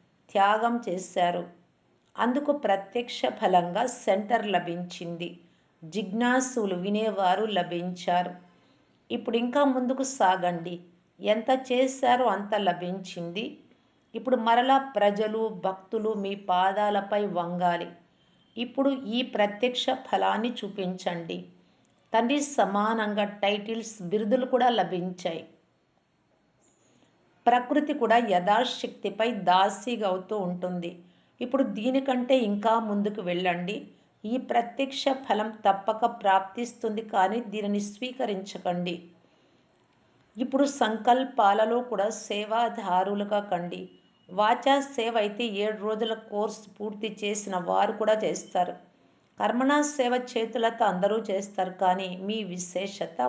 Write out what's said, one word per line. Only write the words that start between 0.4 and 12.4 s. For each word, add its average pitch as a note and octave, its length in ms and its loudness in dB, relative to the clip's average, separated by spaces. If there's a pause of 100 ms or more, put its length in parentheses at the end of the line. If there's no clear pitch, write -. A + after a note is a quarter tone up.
చేశారు, F3 640 -2 (720)
అందుకు B3+ 420 2
ప్రత్యక్ష A#3+ 640 -2 (160)
ఫలంగా F#3 460 2 (120)
సెంటర్ G#3 520 0
లభించింది, E3+ 840 -4 (540)
జిజ్ఞాసులు G#3+ 920 0
వినేవారు G3 680 2
లభించారు. F3+ 840 -2 (800)
ఇప్పుడు A#3 280 -2
ఇంకా B3 280 0
ముందుకు C4 440 0
సాగండి. F3 680 2 (440)
ఎంత G#3+ 300 0 (160)
చేశారో B3+ 600 2
అంత G3+ 300 0